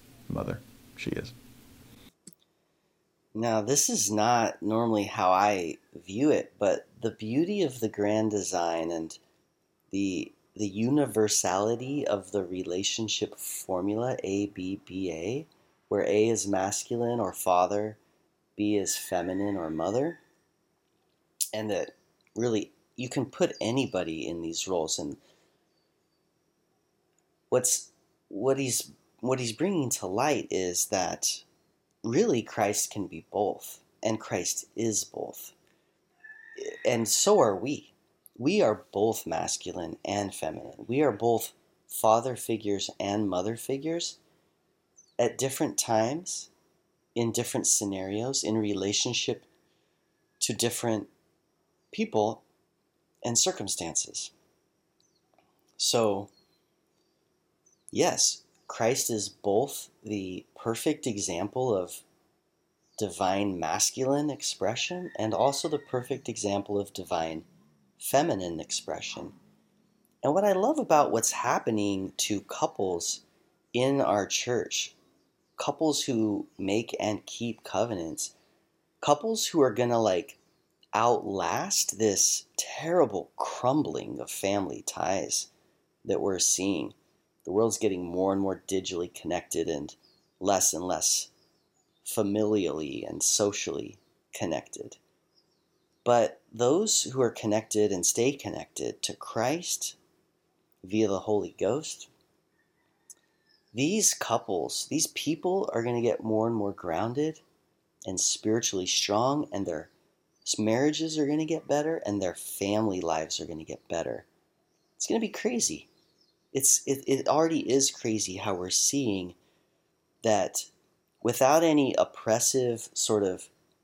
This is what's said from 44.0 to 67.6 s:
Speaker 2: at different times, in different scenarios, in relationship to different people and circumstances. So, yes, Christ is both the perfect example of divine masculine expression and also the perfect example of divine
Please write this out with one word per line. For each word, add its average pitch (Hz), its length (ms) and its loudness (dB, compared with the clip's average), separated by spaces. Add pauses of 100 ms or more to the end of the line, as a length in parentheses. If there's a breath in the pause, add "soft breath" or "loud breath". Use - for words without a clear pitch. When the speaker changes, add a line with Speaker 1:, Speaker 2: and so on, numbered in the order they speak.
Speaker 2:
at 117 200 2
different 131 400 0
times, 117 720 0 (680)
in 117 160 2
different 120 340 -2
scenarios, 101 800 -2
in 107 140 0
relationship 104 880 -2 (960)
to - 120 0
different 113 540 0 (840)
people 117 520 0 (800)
and 117 140 -2
circumstances. - 920 -2 (1500)
So, 104 520 2 (1600)
yes, - 540 2 (240)
Christ 120 420 0
is 104 200 -2
both - 600 -2 (140)
the 95 420 -6 (120)
perfect 135 500 -2
example 101 680 -2
of 90 260 -4 (960)
divine 98 640 0
masculine 127 720 0
expression 131 880 -4
and 110 160 -2
also 135 360 2
the 147 100 0
perfect 127 480 -6
example 101 520 -2
of 101 140 -6
divine 80 500 -4 (560)